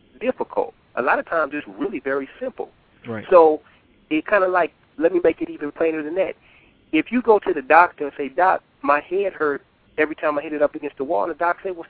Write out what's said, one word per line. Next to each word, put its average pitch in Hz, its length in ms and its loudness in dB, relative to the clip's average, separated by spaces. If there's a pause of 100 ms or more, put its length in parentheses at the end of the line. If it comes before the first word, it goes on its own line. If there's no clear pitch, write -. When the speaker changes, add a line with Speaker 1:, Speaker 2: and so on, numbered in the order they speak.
(220)
Speaker 1:
difficult. - 520 -4 (220)
A 117 60 -4
lot 170 180 0
of 262 80 -8
times 156 260 -2
it's 147 140 -10 (100)
really 160 220 -6
very 135 300 -4 (100)
simple. - 300 -10 (360)
Speaker 2:
Right. 110 240 -10
Speaker 1:
So 160 320 8 (480)
it 156 160 -2
kinda 190 220 2
like, 180 240 0 (260)
let 160 140 2
me 175 100 2
make 170 200 2
it - 80 -8
even 151 240 -10
plainer 160 280 -2
than 151 140 -8
that. 185 200 -2 (580)
If 156 180 0
you 247 100 0
go 220 180 4
to 190 140 -4
the 151 80 -6
doctor 151 440 4
and 139 120 -8
say, 139 120 -6
"Doc, 170 340 0 (180)
my 147 200 2
head 190 320 -4
hurt 143 280 -2 (360)
every 151 180 -2
time 151 240 -4
I - 20 -10
hit 156 120 -8
it 147 80 -2
up 147 120 0
against 147 240 -10
the 139 60 -4
wall," 175 200 -2
and 170 80 -4
the 147 60 -10
doc 170 240 -2
say, 190 100 -8
"Well, 165 180 -12